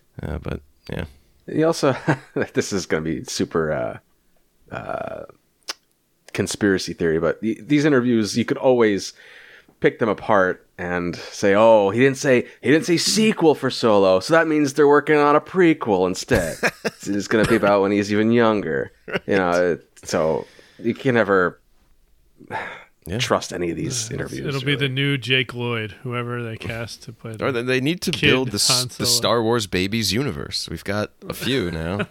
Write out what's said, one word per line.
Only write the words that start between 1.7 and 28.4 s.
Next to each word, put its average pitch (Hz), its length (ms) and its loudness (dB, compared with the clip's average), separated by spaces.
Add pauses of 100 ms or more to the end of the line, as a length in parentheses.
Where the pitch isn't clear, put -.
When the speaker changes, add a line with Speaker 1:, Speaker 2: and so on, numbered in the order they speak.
Speaker 2:
<laughs> - 140 -18 (200)
this - 180 -2
is 92 140 -2
gonna 80 160 -2
be 78 220 -4
super, 82 480 -2
uh, - 1000 -12
uh, - 500 -10 (1080)
conspiracy 95 600 0
theory, 82 280 0
but 82 220 -2
th-, 110 200 -4
these 147 220 0
interviews, 120 520 2
you 113 80 0
could - 140 -4
always 110 540 2 (680)
pick - 180 0
them 113 100 0
apart 95 580 0 (120)
and 87 380 -4
say, - 400 0
"Oh, 110 340 6
he 113 100 0
didn't 135 180 4
say, 127 280 2 (160)
he 117 80 0
didn't 160 160 2
say 170 100 0
sequel 196 580 2
for 131 160 -4
Solo, 98 500 4
so 151 140 -2
that 165 120 4
means 151 280 0
they're 147 140 4
working 147 280 4
on 147 200 4
a 151 40 4
prequel 151 640 2
instead." 90 560 -2
Speaker 1:
<laughs> - 80 0 (320)
Speaker 2:
It's 101 260 -4
gonna 107 200 2
be 117 80 4
about 101 260 4
when 98 100 2
he's 101 200 0
even 110 180 2
younger. 101 600 0 (340)
You 101 100 0
know, 92 140 2
Speaker 1:
Right. 87 100 2 (180)
Speaker 2:
it, - 100 -20 (160)
so 78 420 0 (320)
you 117 160 -4
can 131 200 -2
never 95 460 2 (1500)
Speaker 1:
Yeah. 87 120 -8
Speaker 2:
trust 113 340 -2
any 87 180 -6
of 82 60 -6
these - 340 -6
Speaker 3:
Uh, - 40 -10
Speaker 2:
interviews, - 320 -8
Speaker 3:
it'll 139 140 -4
be 139 160 -2
the 131 60 -4
Speaker 2:
really. 135 120 -4
Speaker 3:
new 139 240 -2
Jake 127 360 -2
Lloyd, 117 380 -6 (100)
whoever 120 420 -8
they 113 140 -10
cast 113 460 -12
to 117 80 -16
play 113 220 -14
the 107 120 -6
Speaker 1:
Or 139 60 0
they, 120 100 -2
they 127 180 0
need 160 220 -2
to 196 100 -4
Speaker 3:
kid 143 140 0
Speaker 1:
build 131 240 2